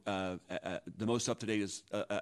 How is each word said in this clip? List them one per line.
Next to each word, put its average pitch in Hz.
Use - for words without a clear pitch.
uh, 95
uh, -
the 107
most 117
up-to-date 107
is, 95
uh, 101
uh, 101